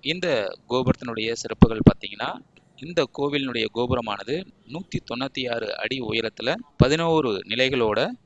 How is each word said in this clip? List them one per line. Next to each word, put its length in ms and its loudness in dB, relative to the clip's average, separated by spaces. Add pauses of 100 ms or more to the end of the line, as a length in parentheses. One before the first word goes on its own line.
(120)
இந்த 140 -4 (440)
கோபுரத்தினுடைய 580 -2 (140)
சிறப்புகள் 360 6 (100)
பார்த்தீங்கன்னா, 400 -2 (580)
இந்த 140 -2 (180)
கோவிலினுடைய 480 -2 (100)
கோபுரமானது 580 -2 (380)
நூத்தி 260 -8 (120)
தொண்ணூத்தி 320 -6 (120)
ஆறு 140 -4 (140)
அடி 140 -4 (140)
உயரத்துல 440 -2 (280)
பதினோரு 480 4 (220)
நிலைகளோட 480 2 (260)